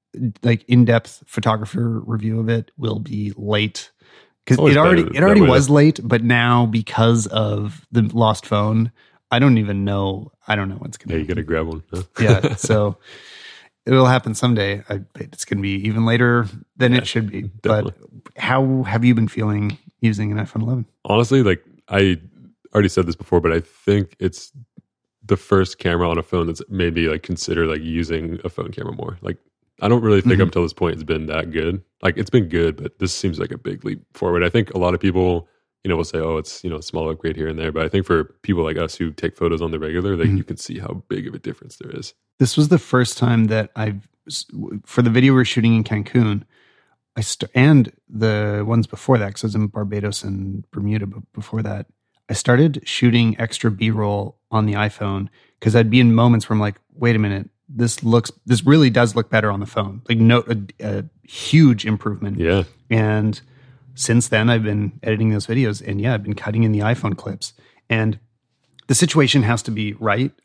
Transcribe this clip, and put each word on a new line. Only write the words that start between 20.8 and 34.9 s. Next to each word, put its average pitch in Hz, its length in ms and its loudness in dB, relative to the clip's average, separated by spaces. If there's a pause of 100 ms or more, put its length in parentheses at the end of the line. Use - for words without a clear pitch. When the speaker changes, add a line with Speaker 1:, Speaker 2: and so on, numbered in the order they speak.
Speaker 2:
Honestly, 120 380 4
like, 92 200 2 (240)
I 98 320 2 (540)
already 98 160 4
said 92 160 0
this 85 100 -4
before, - 260 0
but 82 100 0
I 82 80 0
think - 600 -2
it's - 320 -6 (720)
the 101 140 0
first - 400 0
camera 87 320 0
on 82 80 -2
a 80 60 -4
phone 87 240 -2
that's 80 220 -8
made 87 260 -2
me, 82 120 0
like, 78 160 -4
consider, 85 440 -4
like, 78 160 -4
using 82 600 -6
a - 60 -6
phone - 220 -10
camera - 220 -10
more. - 280 -12
Like, 90 160 -8 (440)
I 98 60 -2
don't 117 160 4
really 104 180 4
think 92 120 4
Speaker 1:
Mm-hmm. 98 100 4
Speaker 2:
up 87 60 2
until 87 140 0
this 80 100 -4
point 85 220 -2
it's 78 80 -12
been 78 240 -4
that 82 240 -6
good. 82 300 -4 (220)
Like, 95 140 -2
it's - 120 -6
been 104 200 2
good, 82 280 -2
but - 220 -12
this 92 140 -4
seems 85 260 -6
like - 120 -6
a - 60 -12
big 98 260 -12
leap 101 180 -8 (120)
forward. 87 300 -2
I 90 60 0
think 110 240 -2
a 95 40 -4
lot 92 160 0